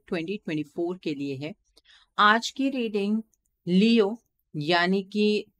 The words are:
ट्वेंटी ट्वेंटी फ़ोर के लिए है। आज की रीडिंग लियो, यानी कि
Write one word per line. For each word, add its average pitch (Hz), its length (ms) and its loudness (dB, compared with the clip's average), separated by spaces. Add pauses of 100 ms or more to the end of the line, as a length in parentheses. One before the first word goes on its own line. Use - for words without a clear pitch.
ट्वेंटी 180 300 -6
ट्वेंटी 156 260 -8
फ़ोर 175 340 -8
के 165 160 -8
लिए 139 220 -8
है। 151 180 -10 (640)
आज 214 300 4
की 269 200 -2
रीडिंग 220 520 -2 (460)
लियो, 214 540 4 (340)
यानी 175 480 0
कि 208 420 0 (140)